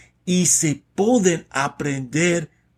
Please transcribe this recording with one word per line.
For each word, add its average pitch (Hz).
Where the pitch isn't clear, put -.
e, 180
se 147
podem 190
aprender 143